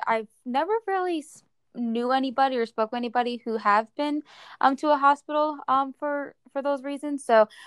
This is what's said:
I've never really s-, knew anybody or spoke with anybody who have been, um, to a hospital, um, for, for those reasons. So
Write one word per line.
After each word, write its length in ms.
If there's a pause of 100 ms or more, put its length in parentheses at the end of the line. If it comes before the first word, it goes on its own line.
I've 220 (180)
never 280 (140)
really 320
s-, 240 (300)
knew 380
anybody 460
or 80
spoke 260
with 60
anybody 400
who 200
have 380
been, 280 (360)
um, 180
to 140
a 60
hospital, 600 (120)
um, 240
for, 420 (160)
for 100
those 220
reasons. 400
So 240 (200)